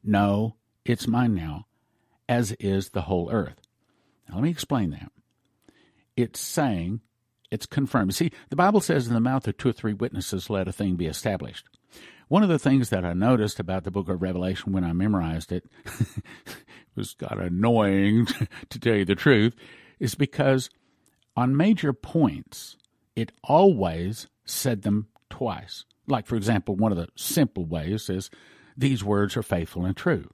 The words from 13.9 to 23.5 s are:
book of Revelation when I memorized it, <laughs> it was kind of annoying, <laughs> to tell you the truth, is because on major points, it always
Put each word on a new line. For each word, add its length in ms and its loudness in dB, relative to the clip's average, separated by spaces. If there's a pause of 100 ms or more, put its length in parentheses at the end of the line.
book 180 -4
of 140 -2
Revelation 500 -2
when 120 0
I 100 -2
memorized 580 0
it, 140 -6 (100)
<laughs> 80 -20
it 320 -4 (800)
was 160 -8
kind 200 -10
of 80 -6
annoying, 840 4 (220)
<laughs> 220 -18
to 100 -12
tell 160 2
you 80 2
the 100 2
truth, 400 4 (460)
is 140 -2
because 560 0 (680)
on 200 2
major 360 4
points, 880 -2 (360)
it 180 -4 (120)
always 840 2 (180)